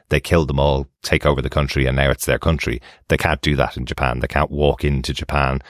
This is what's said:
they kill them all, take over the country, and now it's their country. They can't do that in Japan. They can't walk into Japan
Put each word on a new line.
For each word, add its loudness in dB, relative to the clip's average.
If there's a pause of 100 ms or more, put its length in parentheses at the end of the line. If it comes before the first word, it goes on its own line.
they 2
kill 2
them -2
all, 2 (140)
take 0
over 2
the -4
country, 0
and 0
now 2
it's -2
their 2
country. 0 (280)
They 2
can't 0
do 2
that 0
in -6
Japan. -2
They -2
can't 0
walk 0
into 0
Japan -2